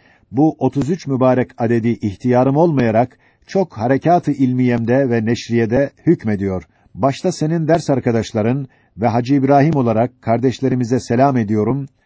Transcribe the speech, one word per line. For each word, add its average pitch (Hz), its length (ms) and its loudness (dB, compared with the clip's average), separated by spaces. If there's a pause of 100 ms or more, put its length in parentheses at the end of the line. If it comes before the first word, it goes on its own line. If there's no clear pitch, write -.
(320)
bu 147 280 0
otuz 131 300 -2
üç 175 180 -6
mübarek 127 500 0
adedi 117 320 0
ihtiyarım 123 680 0
olmayarak 127 600 0 (300)
çok - 300 -4
harekat-ı 135 540 0
ilmiyemde 127 800 0
ve 117 160 0
neşriyede 117 640 0 (160)
hükmediyor. 101 580 -2 (300)
Başta 135 380 -2
senin 156 360 -4
ders 156 220 2
arkadaşların 120 800 -2 (300)
ve 110 100 -2
Hacı 120 280 0
İbrahim 139 400 4
olarak 117 460 0
kardeşlerimize 123 800 -2
selam 131 380 0
ediyorum 110 480 0 (200)